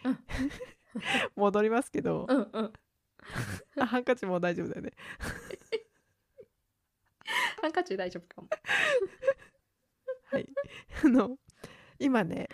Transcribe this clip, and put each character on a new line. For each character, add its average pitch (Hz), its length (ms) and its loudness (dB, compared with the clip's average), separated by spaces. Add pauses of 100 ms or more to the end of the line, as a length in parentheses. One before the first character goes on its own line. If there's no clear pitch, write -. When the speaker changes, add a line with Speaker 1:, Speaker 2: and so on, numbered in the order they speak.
Speaker 1:
う 254 60 0
ん。 - 80 0 (760)
Speaker 2:
<laughs> - 400 -2
戻 202 280 4
り 220 80 4
ま 240 120 2
す - 80 -8
け - 120 -4
ど。 165 260 0
Speaker 1:
う 254 60 4
ん、 262 80 4 (100)
う 220 100 -2
ん。 - 100 -6 (1080)
Speaker 2:
あ、 254 60 2
ハ 233 120 0
ン 247 60 -2
カ 254 100 4
チ 208 120 -4
も 180 100 0
う 170 40 2
大 175 140 2
丈 175 100 -2
夫 - 40 -4
だ - 80 -6
よ - 60 -10
ね。 - 100 -8 (260)
Speaker 1:
<laughs> - 600 -8 (1800)
ハ 359 80 0
ン 330 40 -2
カ 359 100 2
チ 190 140 -2
大 185 140 -2
丈 175 140 -10
夫 - 100 -20
か - 80 -18
も。 170 60 -20 (1800)
Speaker 2:
は 539 80 0
い。 - 100 -6 (560)
あ 311 40 8
の、 240 300 4 (600)
今 247 260 4
ね、 - 300 -4